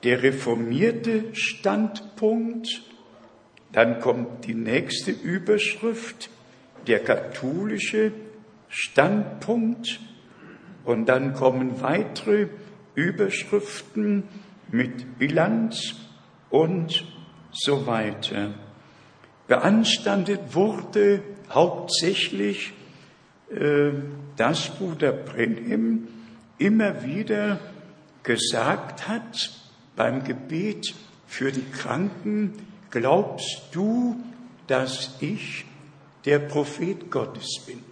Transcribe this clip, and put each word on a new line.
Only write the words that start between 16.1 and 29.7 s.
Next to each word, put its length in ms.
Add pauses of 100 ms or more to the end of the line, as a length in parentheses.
und 560 (460)
so 340
weiter. 680 (960)
Beanstandet 920 (140)
wurde 680 (280)
hauptsächlich, 1200 (760)
äh, 420 (440)
dass 340
Bruder 420
Brenhem 960 (520)
immer 440
wieder 560 (640)
gesagt 840
hat 440 (440)